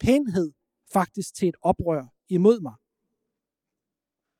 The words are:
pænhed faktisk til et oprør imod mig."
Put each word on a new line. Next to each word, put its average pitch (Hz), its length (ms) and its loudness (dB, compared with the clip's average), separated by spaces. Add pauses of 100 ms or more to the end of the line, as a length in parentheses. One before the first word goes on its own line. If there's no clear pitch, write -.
pænhed 208 520 0 (400)
faktisk - 420 -4
til 185 140 -2
et 170 140 -4
oprør 165 440 -2 (220)
imod 196 320 4
mig." 127 140 -12 (1700)